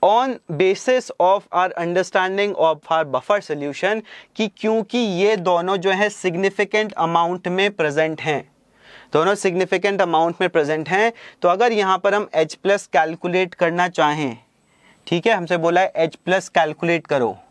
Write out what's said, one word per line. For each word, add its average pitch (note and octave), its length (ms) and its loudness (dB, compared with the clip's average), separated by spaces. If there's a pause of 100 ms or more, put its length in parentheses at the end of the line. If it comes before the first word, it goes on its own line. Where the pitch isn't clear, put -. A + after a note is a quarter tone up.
on A#3 300 2 (200)
basis F#3+ 580 0 (120)
of F#3+ 220 2 (100)
our F3+ 240 0
understanding F#3 760 -2 (140)
of D#3 240 -2
our D#3+ 140 0
buffer C#3 360 -2
solution D3+ 600 -4 (340)
कि A3 120 -2
क्योंकि A3 500 -2
ये G#3 400 2
दोनों F3+ 400 0
जो F#3 140 0
है G3 180 2
सिग्निफिकेंट G3 840 -2
अमाउंट E3+ 540 0
में F#3+ 240 0
प्रेजेंट D#3 500 -2
हैं, C#3+ 300 -4 (640)
दोनों E3+ 220 4
सिग्निफिकेंट F#3+ 680 0
अमाउंट E3 400 2
में F3+ 80 0
प्रेजेंट D#3 400 0
हैं, G#3+ 220 2 (300)
तो F3+ 80 4
अगर G#3 220 2
यहाँ F#3+ 260 2
पर F#3 180 0
हम G#3 200 -2
एच D#3+ 200 0
प्लस G3 380 0
कैलकुलेट F3+ 600 0
करना F3 360 0
चाहें, D3+ 480 -2 (680)
ठीक - 200 0
है, A3+ 60 4
हमसे F3+ 240 -2
बोला E3+ 240 2
है F#3+ 140 0
एच D#3+ 200 0
प्लस F#3 340 -2
कैलकुलेट E3 580 0
करो A#2+ 300 0 (140)